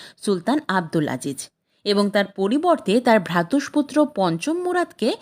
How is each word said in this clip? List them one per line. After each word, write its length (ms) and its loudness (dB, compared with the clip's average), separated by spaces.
সুলতান 380 0
আব্দুল 400 0
আজিজ 300 -6
এবং 260 2
তার 160 0
পরিবর্তে 640 0
তার 200 4
ভ্রাতুষ্পুত্র 760 -2
পঞ্চম 480 -2
মুরাদকে 460 -2